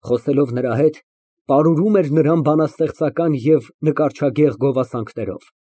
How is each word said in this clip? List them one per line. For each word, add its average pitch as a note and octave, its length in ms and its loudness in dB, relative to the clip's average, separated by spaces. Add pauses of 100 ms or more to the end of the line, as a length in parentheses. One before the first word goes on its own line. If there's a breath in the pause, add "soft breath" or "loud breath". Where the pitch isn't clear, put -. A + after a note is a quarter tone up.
Խոսելով C3 480 -2
նրա B2 220 -4
հետ, D3+ 260 0 (480)
պարուրում E3 500 2
էր D3 140 0
նրան D#3 320 2
բանաստեղծական D#3 920 -2
և C3+ 400 0
նկարչագեղ C#3+ 840 0
գովասանքներով։ A#2+ 880 -6 (120)